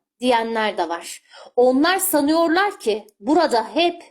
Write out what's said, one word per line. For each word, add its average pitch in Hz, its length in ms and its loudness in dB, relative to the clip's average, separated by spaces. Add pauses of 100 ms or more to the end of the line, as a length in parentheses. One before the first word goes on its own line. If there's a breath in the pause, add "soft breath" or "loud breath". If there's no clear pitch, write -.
(200)
Diyenler 226 580 -2
de 170 100 -2
var. 170 340 -10 (340 loud breath)
Onlar 269 420 2
sanıyorlar 330 800 0
ki 214 260 -4 (140)
burada 240 540 0
hep 339 360 0